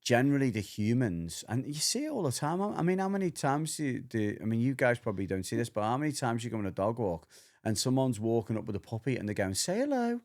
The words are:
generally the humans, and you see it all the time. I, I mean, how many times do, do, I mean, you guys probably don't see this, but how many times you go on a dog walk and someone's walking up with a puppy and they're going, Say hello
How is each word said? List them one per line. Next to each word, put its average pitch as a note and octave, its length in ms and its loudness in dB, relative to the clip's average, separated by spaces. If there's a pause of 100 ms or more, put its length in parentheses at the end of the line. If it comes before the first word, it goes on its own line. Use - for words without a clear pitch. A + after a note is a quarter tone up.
generally C3+ 460 4
the G#2+ 120 0
humans, G#2 880 0
and A#2 160 -2
you D3 80 -8
see A3+ 320 -2
it D#4 60 -4
all B3+ 120 -4
the C#3+ 80 0
time. D#3 300 -2
I, G#3 160 -2
I - 40 -4
mean, F3+ 180 2
how F#3+ 100 0
many G3 220 0
times D3+ 460 -2
do, C3 220 -2
do, G#2 420 -2
I - 40 -8
mean, A2+ 160 0
you C3 120 2
guys B2 260 2
probably G2 280 -4
don't F#2+ 160 -2
see - 120 -6
this, A#2 140 0
but G#2+ 140 -4
how A2+ 140 0
many D3+ 140 0
times A#2 320 -2
you A#2+ 60 -4
go A2+ 80 -6
on G#2+ 80 -4
a F#2+ 60 -4
dog G#2+ 280 0
walk F#2 280 -2 (360)
and A2 140 0
someone's C3 420 2
walking A2+ 380 0
up G#2 80 -4
with G#2+ 100 -6
a G2+ 40 -4
puppy A#2 380 -4
and F#2 100 -4
they're G#2+ 80 -2
going, G2 180 0
Say F3 260 0
hello A#3+ 460 0